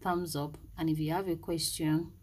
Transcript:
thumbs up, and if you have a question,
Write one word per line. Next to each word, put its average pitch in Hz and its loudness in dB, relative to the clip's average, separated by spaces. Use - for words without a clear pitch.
thumbs 175 0
up, 147 -2
and 160 2
if 156 4
you 156 0
have 190 0
a 170 0
question, 165 0